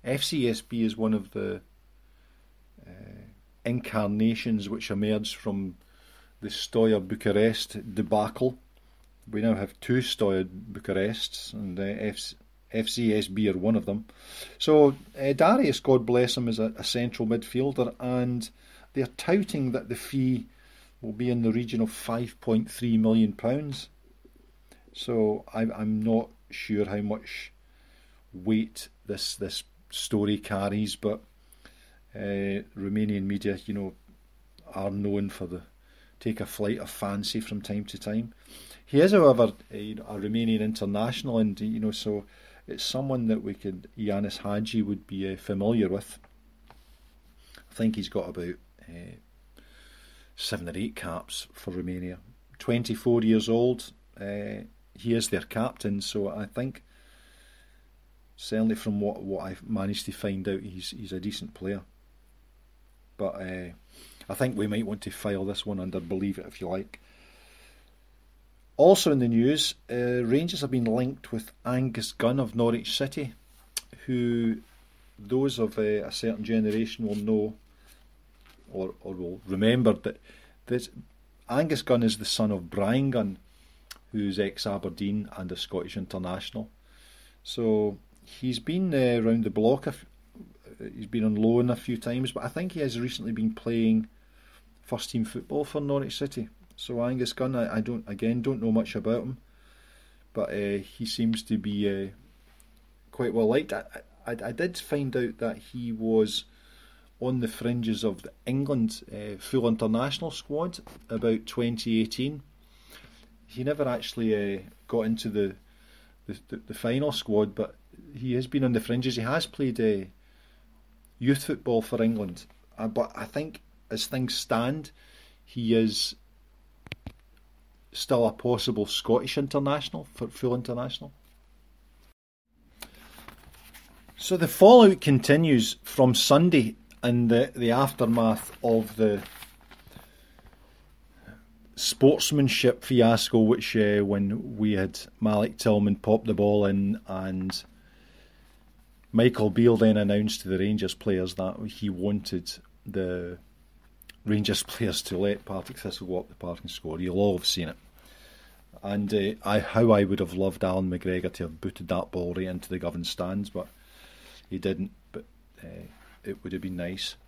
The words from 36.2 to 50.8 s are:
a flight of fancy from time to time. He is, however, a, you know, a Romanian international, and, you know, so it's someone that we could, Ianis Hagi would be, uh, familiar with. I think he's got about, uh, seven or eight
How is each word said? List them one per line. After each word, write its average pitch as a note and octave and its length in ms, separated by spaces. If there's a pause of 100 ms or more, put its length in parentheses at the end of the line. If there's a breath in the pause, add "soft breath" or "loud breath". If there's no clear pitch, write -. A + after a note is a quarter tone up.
a G2 60
flight G#2 320
of - 120
fancy G#2 520
from G#2 200
time G#2 240
to A2 120
time. A2 360 (520 loud breath)
He C#3 160
is, F#3+ 100
however, C3 420 (180)
a, G#2+ 60
you G#2+ 180
know, G#2+ 120
a G#2+ 60
Romanian A2 480
international, A2 800
and, G#2 200
you A2 200
know, G#2+ 120
so G#2 340 (420 loud breath)
it's - 160
someone C3 440
that A2 160
we G2+ 120
could, F#2 420
Ianis G2+ 400
Hagi G#2+ 460
would G2 220
be, F#2+ 280
uh, - 20
familiar G2+ 540
with. G2 300 (1400 loud breath)
I - 160
think A2 220
he's G#2 140
got F#2+ 200
about, F2 260 (320)
uh, F2 280 (1200 soft breath)
seven F2 340
or E2+ 80
eight A2 180